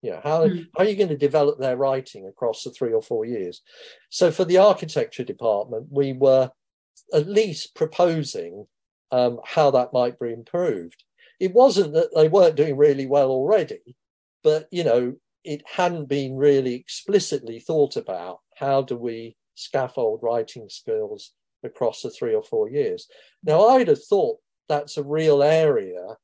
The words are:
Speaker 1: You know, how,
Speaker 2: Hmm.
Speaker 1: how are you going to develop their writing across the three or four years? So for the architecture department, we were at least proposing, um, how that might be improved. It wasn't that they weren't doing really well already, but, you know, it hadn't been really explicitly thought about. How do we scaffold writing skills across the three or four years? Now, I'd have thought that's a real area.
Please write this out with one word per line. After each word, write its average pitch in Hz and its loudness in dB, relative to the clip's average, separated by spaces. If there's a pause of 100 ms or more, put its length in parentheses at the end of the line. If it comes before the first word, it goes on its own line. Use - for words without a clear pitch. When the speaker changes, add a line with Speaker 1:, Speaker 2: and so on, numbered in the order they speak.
Speaker 1:
You - -8
know, 82 -12
how, 156 2
Speaker 2:
Hmm. 175 0 (200)
Speaker 1:
how 175 4
are 208 4
you 208 0
going 190 0
to 147 -4
develop 147 2
their 127 -2
writing 135 -4
across 113 -6
the 127 -12
three 117 -4
or 110 2
four 110 -6
years? 101 -8 (480)
So 175 2
for 180 -2
the 175 2
architecture 175 2
department, 113 -4
we 139 0
were 131 4 (640)
at 156 2
least 202 -2
proposing, 143 -4 (440)
um, 123 0
how 147 2
that 123 0
might 123 -2
be 120 -6
improved. 113 -6 (360)
It 185 -2
wasn't 202 4
that 160 0
they 156 6
weren't 170 6
doing 147 0
really 139 4
well 135 2
already, 135 -2 (480)
but, 156 2
you 175 -4
know, 123 2 (280)
it - -10
hadn't 175 -4
been 135 -4
really 135 2
explicitly 131 -4
thought 147 -2
about. 90 -10 (180)
How 139 0
do 131 -6
we 117 -10 (200)
scaffold 120 -4
writing 117 -6
skills 107 -8 (320)
across - -6
the 120 -8
three 113 -6
or 107 -2
four 110 -4
years? 120 -4 (360)
Now, 170 4
I'd 254 4
have 147 2
thought 156 -2 (280)
that's 147 -4
a 147 -6
real 147 2
area. 113 0